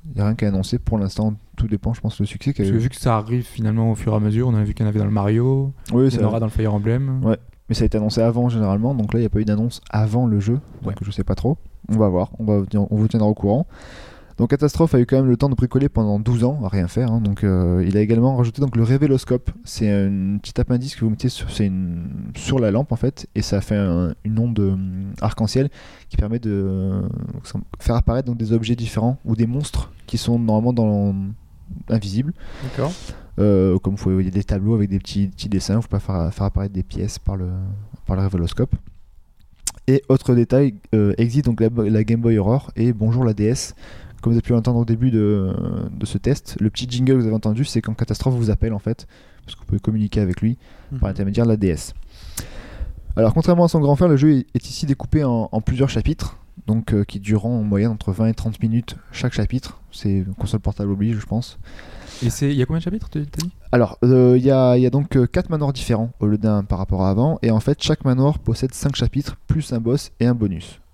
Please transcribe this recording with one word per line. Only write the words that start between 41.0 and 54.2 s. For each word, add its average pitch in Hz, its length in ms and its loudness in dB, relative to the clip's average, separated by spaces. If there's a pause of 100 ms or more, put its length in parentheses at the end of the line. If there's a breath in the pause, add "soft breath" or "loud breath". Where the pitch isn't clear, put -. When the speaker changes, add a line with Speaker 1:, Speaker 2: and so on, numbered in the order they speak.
Speaker 1:
existe 117 300 2
donc 113 140 0
la, 113 100 4
la 110 340 2
Game 113 160 2
Boy 117 180 4
Aurore 110 380 2
et 120 160 2
bonjour 113 320 2
la 110 100 2
D 104 100 0
S. 123 300 -2 (480 loud breath)
Comme 117 100 2
vous 117 60 4
avez 113 40 0
pu - 100 -2
l'entendre 117 280 2
au 117 60 2
début 113 240 2
de, 104 420 2 (400)
de - 140 -6
ce - 120 -6
test, - 400 -2
le 107 120 2
petit - 180 -8
jingle 127 240 2
que 131 60 6
vous 117 80 2
avez 110 80 0
entendu, 110 300 0
c'est - 180 -2
quand 107 120 -4
Catastrophe 123 400 -2
vous 113 160 0
appelle 110 220 0
en 101 60 -4
fait, - 280 -6 (380 soft breath)
parce - 100 -18
que - 60 -20
vous - 60 -20
pouvez 95 140 0
communiquer 107 400 0
avec 92 200 0
lui 113 160 0 (340 soft breath)
Speaker 3:
Mhm. 135 100 -8
Speaker 1:
par 101 80 0
l'intermédiaire 98 380 0
de 113 40 4
la 110 60 4
D 98 120 2
S. - 260 -2 (1200 loud breath)
Alors 113 180 4
contrairement 175 300 4
à 165 40 4
son 160 120 2
grand 143 160 4
frère, 175 120 4
le 151 80 6
jeu 151 220 6